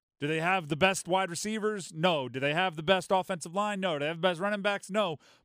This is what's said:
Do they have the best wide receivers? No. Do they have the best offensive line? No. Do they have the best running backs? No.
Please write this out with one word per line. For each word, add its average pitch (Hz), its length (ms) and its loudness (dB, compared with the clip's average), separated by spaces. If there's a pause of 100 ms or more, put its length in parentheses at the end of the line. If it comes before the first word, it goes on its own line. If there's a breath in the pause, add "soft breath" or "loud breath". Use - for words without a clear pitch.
(200)
Do 143 80 -4
they 160 120 0
have 175 300 0
the 160 60 0
best 185 320 2
wide 185 220 2
receivers? 208 640 -4
No. 156 340 2
Do 120 120 -6
they 143 160 2
have 185 200 0
the 160 60 -8
best 180 300 2
offensive 180 420 0
line? 208 260 -2
No. 185 140 0
Do 147 60 -2
they 143 80 0
have 165 100 -2
the 165 100 0
best 175 120 0
running 202 240 -2
backs? 202 260 -2
No. 185 280 0 (280 soft breath)